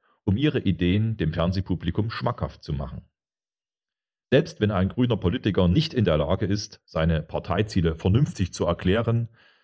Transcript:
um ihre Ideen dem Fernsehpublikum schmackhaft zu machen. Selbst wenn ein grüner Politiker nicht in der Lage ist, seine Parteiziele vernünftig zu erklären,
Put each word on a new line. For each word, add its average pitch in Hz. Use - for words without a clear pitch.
um 101
ihre 139
Ideen 101
dem 78
Fernsehpublikum 90
schmackhaft -
zu 76
machen. 69
Selbst -
wenn 107
ein 95
grüner 123
Politiker 92
nicht 117
in 117
der 82
Lage 92
ist, 101
seine 80
Parteiziele 85
vernünftig 101
zu -
erklären, 117